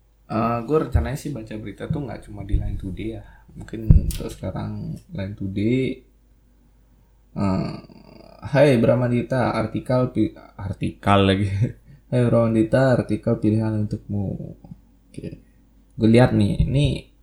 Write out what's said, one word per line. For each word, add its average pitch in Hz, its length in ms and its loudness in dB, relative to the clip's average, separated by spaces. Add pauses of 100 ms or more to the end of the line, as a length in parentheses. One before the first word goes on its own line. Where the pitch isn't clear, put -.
(260)
eh, 113 400 -2
gua 143 120 2 (120)
rencananya 123 320 -2
sih 151 80 -10
baca 117 320 -10
berita 107 240 -12
tuh 147 160 -4
nggak 117 240 -12
cuma 101 160 -14
di 101 160 0
Line 101 240 -4
Today 95 400 -8
ya. - 20 -18 (300)
Mungkin - 560 4
terus - 240 -8
sekarang 107 640 -8 (160)
Line 101 240 -8
Today, 104 640 -2 (1400)
eh, 95 360 0 (720)
"Hai 139 360 6
Bramandita, 120 720 2
artikel 113 560 -2
pi-," 110 240 0 (240)
artikel 98 640 0 (100)
lagi. 98 160 2 (340)
<laughs> - 300 -20
"Hai 127 160 0
Bramandita, 117 720 2
artikel 110 400 -2
pilihan 107 480 0
untukmu." 101 720 -6 (560)
Oke. - 320 -14 (480)
Gua 110 160 2
lihat 120 240 6
nih, 107 320 2
ini 139 200 0 (380)